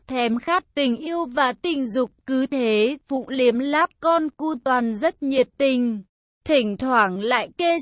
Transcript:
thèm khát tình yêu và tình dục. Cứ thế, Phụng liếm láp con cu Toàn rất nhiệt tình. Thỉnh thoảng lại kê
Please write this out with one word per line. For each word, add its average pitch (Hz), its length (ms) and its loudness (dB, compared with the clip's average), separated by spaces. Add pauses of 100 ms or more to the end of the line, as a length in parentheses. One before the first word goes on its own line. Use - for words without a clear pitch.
thèm 240 320 -2
khát 359 240 -2 (120)
tình 262 220 0
yêu 339 280 -4
và 254 360 -2
tình 311 240 -2
dục. 233 260 -2 (140)
Cứ 262 200 0
thế, 240 520 0 (100)
Phụng 262 220 -6
liếm 247 300 2
láp 294 300 0 (100)
con 330 380 2
cu 311 260 -4
Toàn 247 300 0
rất 294 300 -4
nhiệt 269 240 2 (100)
tình. 247 440 0 (460)
Thỉnh 226 300 2
thoảng 208 460 0
lại 233 340 0
kê 339 240 2